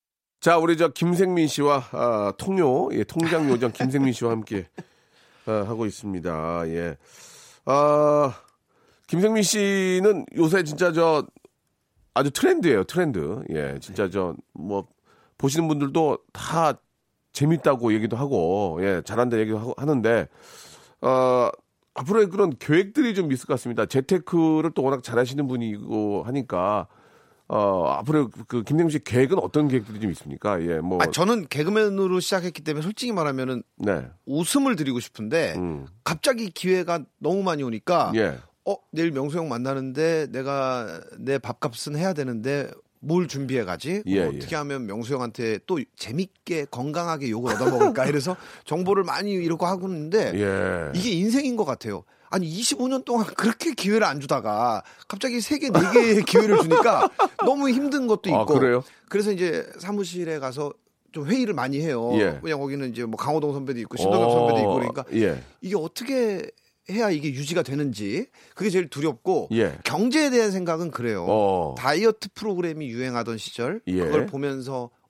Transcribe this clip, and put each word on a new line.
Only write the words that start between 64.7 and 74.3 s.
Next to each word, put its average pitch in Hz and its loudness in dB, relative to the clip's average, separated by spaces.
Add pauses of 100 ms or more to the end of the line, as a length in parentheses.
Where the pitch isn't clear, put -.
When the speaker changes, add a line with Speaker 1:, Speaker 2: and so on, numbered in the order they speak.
Speaker 2:
그러니까 120 -2
Speaker 1:
예. 90 2 (200)
Speaker 2:
이게 185 -6
어떻게 226 -4 (380)
해야 208 0
이게 156 -2
유지가 147 -2
되는지 135 -4 (280)
그게 208 0
제일 175 0
두렵고 147 -2
Speaker 1:
예. 104 2
Speaker 2:
경제에 254 2
대한 226 4
생각은 170 -2
그래요. 107 -4
Speaker 1:
어. 95 2
Speaker 2:
다이어트 202 2
프로그램이 170 -4
유행하던 117 -4
시절 131 -6
Speaker 1:
예. 92 0
Speaker 2:
그걸 151 2
보면서 135 -8 (200)